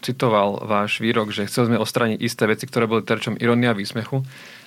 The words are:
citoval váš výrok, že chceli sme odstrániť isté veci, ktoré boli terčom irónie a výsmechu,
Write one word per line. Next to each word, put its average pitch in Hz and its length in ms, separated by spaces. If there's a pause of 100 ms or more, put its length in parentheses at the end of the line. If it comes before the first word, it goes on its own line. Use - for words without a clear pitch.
citoval 104 640
váš 104 320
výrok, 113 320
že 101 160
chceli 117 240
sme 113 80
odstrániť 110 400
isté 117 240
veci, 107 240
ktoré 117 240
boli 113 160
terčom 110 320
irónie 120 320
a 107 60
výsmechu, 110 420 (480)